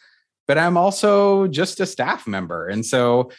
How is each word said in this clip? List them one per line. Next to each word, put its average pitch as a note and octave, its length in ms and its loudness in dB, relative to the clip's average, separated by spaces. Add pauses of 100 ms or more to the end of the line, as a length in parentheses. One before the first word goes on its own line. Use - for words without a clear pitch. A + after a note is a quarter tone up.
(460)
but C#3+ 120 0
I'm F3 180 2
also G3+ 680 2
just F3 340 -2
a F#3 60 -2
staff - 400 -6
member. F2 420 -8
And G#2+ 160 -4
so B2 540 2